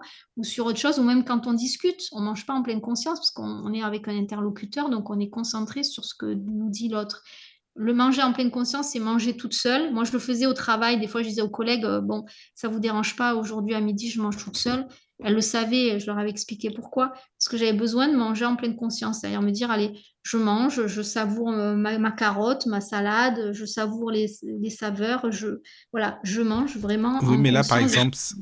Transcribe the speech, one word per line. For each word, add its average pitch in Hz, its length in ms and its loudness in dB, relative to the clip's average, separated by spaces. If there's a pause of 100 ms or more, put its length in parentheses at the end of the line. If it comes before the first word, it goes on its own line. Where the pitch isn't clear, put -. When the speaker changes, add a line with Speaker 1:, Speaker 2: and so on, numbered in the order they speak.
(360)
Speaker 1:
ou 226 80 -6
sur 233 220 -4
autre 226 140 0
chose. 294 200 2
Ou 254 40 4
même 247 200 6
quand 240 240 0
on 240 60 2
discute, 254 580 -2
on 254 80 -8
mange 208 260 -4
pas 269 100 -4
en 262 60 0
pleine 233 200 -2
conscience 240 380 -4
parce - 120 0
qu'on, 220 140 -8
on 208 260 -6
est 220 120 -2
avec 214 260 -4
un 208 80 -2
interlocuteur, 208 720 -4
donc 220 200 -2
on 208 80 -4
est 202 120 -2
concentré 226 540 -4
sur 254 200 -6
ce - 100 -10
que - 120 -8
nous 214 440 -4
dit 220 200 -4
l'autre. 214 340 -6 (540)
Le 226 160 2
manger 254 280 4
en 254 120 4
pleine 247 180 0
conscience, 254 380 -2
c'est 240 100 -6
manger 226 380 0
toute - 160 -8
seule. 269 400 0
Moi, 226 100 0
je 233 80 -2
le 247 80 0
faisais 247 260 0
au 262 60 4
travail. 233 480 2
Des 208 80 0
fois, 233 160 -2
je 226 60 -2
disais 214 120 -2
aux 214 80 0
collègues, 226 360 0
euh, « 208 160 0
Bon, 214 240 -2 (280)
ça - 140 -6
vous 220 140 -2
dérange 214 340 0
pas, 240 180 2
aujourd'hui 220 420 -2
à 214 40 0
midi, 214 300 0
je 226 120 -2
mange 208 140 0
toute 202 220 -10
seule. » 254 320 -2 (340)
Elles 214 120 4
le 220 40 4
savaient, 226 580 2
je 202 80 -6
leur 208 120 -2
avais 208 120 -2
expliqué 208 400 -6
pourquoi. 254 440 -2 (260)
Parce - 100 0
que 247 60 -2
j'avais 226 160 4
besoin 233 380 2
de 294 80 4
manger 220 260 2
en 240 140 2
pleine 233 180 -2
conscience, 220 460 -4
c'est-à-dire 202 200 -2
me 202 100 4
dire, « 233 200 0
Allez, 208 260 0 (240)
je - 140 -4
mange, 226 500 2
je 202 160 -2
savoure, 220 480 -2
euh, 208 260 0
ma, 214 220 2
ma 220 140 2
carotte, 214 540 2
ma 208 160 0
salade, 214 720 0
je 214 100 -8
savoure 220 480 -4
les, 214 180 2 (140)
les 214 260 -4
saveurs, 226 600 -2
je, 208 300 -4 (320)
voilà, 220 300 -2
je 208 180 -2
mange 233 340 2
vraiment 220 460 0
Speaker 2:
Oui, 127 140 6
Speaker 1:
en - 20 8
Speaker 2:
mais 139 140 6
là, 135 120 6
par 120 160 6
Speaker 1:
conscience. » 120 140 6
Speaker 2:
exemple, 127 240 4
c-, - 240 -6